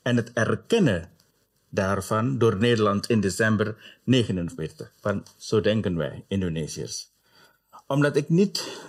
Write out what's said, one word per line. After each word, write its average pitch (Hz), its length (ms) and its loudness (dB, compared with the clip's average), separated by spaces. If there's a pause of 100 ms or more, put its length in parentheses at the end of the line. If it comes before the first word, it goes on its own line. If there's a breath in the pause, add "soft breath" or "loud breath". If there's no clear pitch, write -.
en 123 140 0
het 113 160 -2
erkennen 110 760 0 (640)
daarvan 107 680 -2
door 110 180 4
Nederland 107 500 2
in 113 140 2
december 107 840 -2
negenenveertig. 92 960 -2
Want 101 360 -4
zo - 240 -2
denken 104 360 0
wij, 76 320 -6
Indonesiërs. 80 800 -4 (760 soft breath)
Omdat 143 300 2
ik 147 120 2
niet - 500 2 (100)